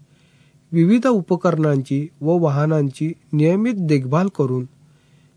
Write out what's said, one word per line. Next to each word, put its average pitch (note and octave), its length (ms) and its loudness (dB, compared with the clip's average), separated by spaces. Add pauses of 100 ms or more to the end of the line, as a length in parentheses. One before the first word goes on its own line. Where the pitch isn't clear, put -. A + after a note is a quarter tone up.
(720)
विविध G3 360 2
उपकरणांची D#3 1000 0 (140)
व E3 160 0
वाहनांची D#3 760 0 (200)
नियमित F3+ 440 2
देखभाल D3+ 500 0
करून, B2+ 380 -4 (720)